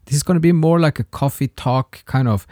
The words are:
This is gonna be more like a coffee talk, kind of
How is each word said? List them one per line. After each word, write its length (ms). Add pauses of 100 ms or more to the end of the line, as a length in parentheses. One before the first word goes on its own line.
This 140
is 40
gonna 200
be 100
more 260
like 220
a 60
coffee 420
talk, 560
kind 240
of 240